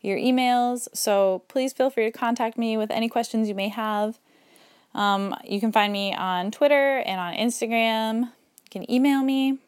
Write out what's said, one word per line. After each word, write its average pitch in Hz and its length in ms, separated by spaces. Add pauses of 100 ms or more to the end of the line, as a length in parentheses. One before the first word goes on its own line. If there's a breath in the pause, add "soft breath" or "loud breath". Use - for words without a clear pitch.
your 196 160
emails, 247 760
so 196 540
please 262 240
feel 262 180
free 233 140
to 226 120
contact 233 400
me 226 200
with 214 140
any 226 180
questions 226 400
you 208 60
may 196 140
have. 214 500 (760 soft breath)
Um, 196 400 (100)
you 202 160
can 220 120
find 208 200
me 202 220
on 185 360
Twitter 277 480
and 190 220
on 175 140
Instagram. 226 920
You - 460
can - 200
email 269 320
me. 269 460